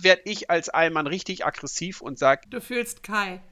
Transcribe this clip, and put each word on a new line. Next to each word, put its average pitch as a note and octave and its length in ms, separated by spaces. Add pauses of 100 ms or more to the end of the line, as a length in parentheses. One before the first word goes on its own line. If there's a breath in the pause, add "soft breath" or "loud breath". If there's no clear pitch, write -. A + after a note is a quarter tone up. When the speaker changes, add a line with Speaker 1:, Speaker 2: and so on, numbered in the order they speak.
Speaker 1:
werd F#3 240
ich G#3 260
als E3+ 200
Allmann D#3+ 360
richtig E3 380
aggressiv E3 560
und C3+ 180
sag, C#3 320
Speaker 2:
Du A#3+ 120
fühlst A#3+ 400
Kai. G3 500